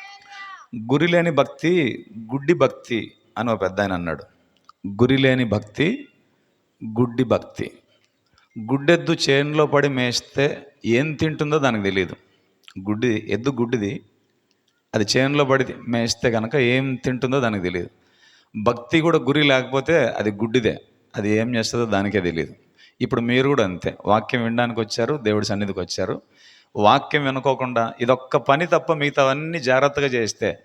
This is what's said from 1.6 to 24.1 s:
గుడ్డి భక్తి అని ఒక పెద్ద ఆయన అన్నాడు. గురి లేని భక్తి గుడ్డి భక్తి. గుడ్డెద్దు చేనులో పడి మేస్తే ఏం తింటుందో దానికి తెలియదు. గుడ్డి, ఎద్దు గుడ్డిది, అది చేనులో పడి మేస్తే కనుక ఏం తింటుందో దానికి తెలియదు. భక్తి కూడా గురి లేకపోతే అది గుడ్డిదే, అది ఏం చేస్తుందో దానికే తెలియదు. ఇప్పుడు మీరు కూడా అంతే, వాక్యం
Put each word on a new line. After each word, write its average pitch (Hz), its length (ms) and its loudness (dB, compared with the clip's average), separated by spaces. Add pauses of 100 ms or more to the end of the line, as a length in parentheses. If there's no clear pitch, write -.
గుడ్డి 139 220 0
భక్తి 123 580 -2 (260)
అని 117 120 -2
ఒక 101 120 -2
పెద్ద 92 180 -2
ఆయన 98 120 0
అన్నాడు. 82 320 -6 (640)
గురి 120 280 2
లేని 131 280 2
భక్తి 151 640 -2 (760)
గుడ్డి 117 400 -2
భక్తి. - 460 -2 (920)
గుడ్డెద్దు 143 560 2 (140)
చేనులో 147 360 2
పడి 143 220 2
మేస్తే 131 800 -2 (180)
ఏం 131 300 2
తింటుందో 151 440 -2
దానికి 117 260 0
తెలియదు. 95 320 -2 (640)
గుడ్డి, 107 480 -2
ఎద్దు 113 220 -2
గుడ్డిది, 117 520 -2 (920)
అది 107 100 2 (120)
చేనులో 139 280 4
పడి 135 300 2 (140)
మేస్తే 117 420 0
కనుక 113 260 -2
ఏం 131 380 2
తింటుందో 127 460 -2
దానికి 110 220 -2
తెలియదు. 87 280 -4 (720)
భక్తి 120 380 0
కూడా 165 180 4
గురి 143 240 2
లేకపోతే 131 680 2
అది 107 220 -2
గుడ్డిదే, 110 480 0 (380)
అది 104 140 -2
ఏం 113 260 0
చేస్తుందో 117 300 -2
దానికే 101 340 0
తెలియదు. 80 340 -2 (460)
ఇప్పుడు 127 200 0
మీరు 127 280 2
కూడా 131 160 2
అంతే, 87 320 -4 (100)
వాక్యం 110 360 2